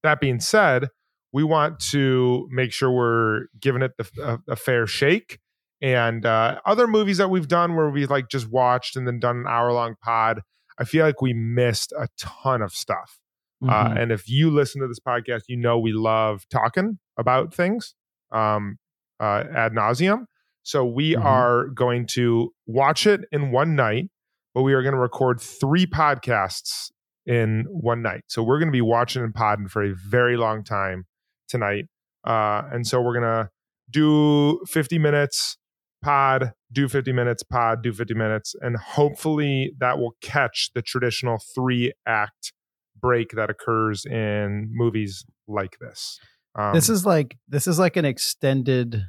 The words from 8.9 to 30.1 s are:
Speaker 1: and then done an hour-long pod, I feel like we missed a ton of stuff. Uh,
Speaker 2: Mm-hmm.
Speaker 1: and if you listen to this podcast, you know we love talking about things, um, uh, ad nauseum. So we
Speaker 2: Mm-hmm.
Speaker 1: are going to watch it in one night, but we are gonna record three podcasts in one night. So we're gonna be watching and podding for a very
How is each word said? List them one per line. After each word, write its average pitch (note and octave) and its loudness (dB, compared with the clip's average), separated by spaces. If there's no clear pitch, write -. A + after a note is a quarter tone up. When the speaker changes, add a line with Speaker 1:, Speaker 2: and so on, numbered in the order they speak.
Speaker 1:
and B2+ -4
then A#2+ -2
done A#2+ 0
an B2 -8
hour-long A#2+ 0
pod, A2+ 0
I B2 -2
feel D#3 2
like C#3+ 0
we B2+ 0
missed A#2 0
a - -6
ton - -4
of G2+ -4
stuff. - -8
Uh, G#2+ 4
Speaker 2:
Mm-hmm. A2+ 0
Speaker 1:
and A#2 0
if G#2 -4
you D3 4
listen C#3+ 0
to C3 -4
this A#2 -10
podcast, A#2+ -4
you B2 -6
know A#2+ 2
we A2+ 0
love A2 0
talking F#3 0
about B2+ 0
things, G3 -2
um, G#2+ -2
uh, G#2+ 0
ad A2+ 0
nauseum. C#3 0
So C#3 0
we C3+ 0
Speaker 2:
Mm-hmm. A2+ 0
Speaker 1:
are B2 4
going B2 0
to A#2 0
watch C3+ 2
it G#3 4
in C#3+ -2
one D3 2
night, B2+ 0
but B2+ 2
we C3+ 4
are C3 4
gonna C3+ 0
record B2 0
three E3+ 0
podcasts B2 -2
in A2+ 0
one A#2 -2
night. A2 -6
So - -4
we're B2 2
gonna D#3+ 0
be B2+ 2
watching A#2 0
and A2+ -4
podding G#2 -2
for G#2+ -4
a G2+ -2
very A#2+ 2